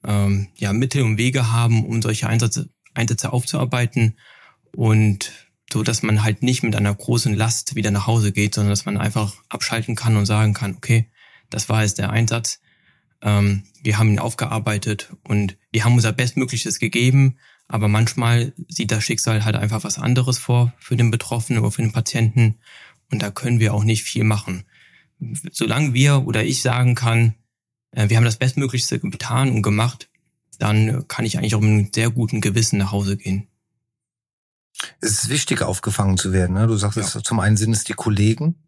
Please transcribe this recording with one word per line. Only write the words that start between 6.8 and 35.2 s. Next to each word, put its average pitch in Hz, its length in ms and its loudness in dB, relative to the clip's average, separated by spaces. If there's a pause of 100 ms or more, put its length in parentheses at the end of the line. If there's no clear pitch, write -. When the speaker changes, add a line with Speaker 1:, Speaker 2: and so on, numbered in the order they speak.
Speaker 1:
großen 117 400 -2
Last 113 400 -4
wieder 104 160 -2
nach 101 160 -2
Hause 113 240 2
geht, 104 240 0
sondern 101 160 2
dass 101 140 -2
man 101 120 -4
einfach 107 380 -2 (140)
abschalten 113 460 -4
kann 113 220 2
und 101 80 2
sagen 107 300 2
kann, 101 220 -6
„Okay, 113 340 0 (400)
das - 180 -8
war 110 140 0
jetzt 101 160 -2
der 98 100 -2
Einsatz, 113 500 -2 (640)
ähm, 101 440 2 (180)
wir 104 160 0
haben 110 100 4
ihn 101 100 4
aufgearbeitet 107 960 -4 (100)
und 101 340 -2 (140)
wir 107 120 0
haben 120 100 4
unser 113 180 4
Bestmögliches 123 680 -4
gegeben“, 127 580 2 (300)
aber 107 200 -2
manchmal 117 680 2 (140)
sieht - 220 -4
das 107 140 0
Schicksal 110 420 -2
halt 110 120 0
einfach 107 260 -2
was 107 160 -6
anderes 123 400 0
vor 120 400 2
für - 160 -4
den 117 160 4
Betroffenen 113 500 -2
oder 110 100 0
für 123 120 -4
den 113 80 2
Patienten 113 640 2 (560)
und 104 100 -2
da 104 80 -4
können 120 300 0
wir 104 160 2
auch 104 80 2
nicht 110 180 2
viel - 220 -2
machen. 101 400 -2 (880)
Solange 131 420 -2
wir 135 320 4
oder 110 180 0
ich 113 200 -2
sagen 123 320 2
kann, 113 400 2 (560)
äh, 107 180 0
„Wir 113 80 4
haben 113 60 6
das 113 140 0
Bestmöglichste 127 600 -2
getan 127 540 -2
und 110 100 0
gemacht“, 110 480 -2 (500)
dann 110 480 2
kann - 160 -6
ich 107 140 -4
eigentlich 110 160 0
auch 107 80 2
mit 107 80 4
einem 104 240 4
sehr 113 160 0
guten 113 320 -2
Gewissen 104 380 0
nach 98 120 0
Hause 101 240 -2
gehen. 98 320 -4 (1500)
Speaker 2:
Es 110 100 -2
ist - 180 -2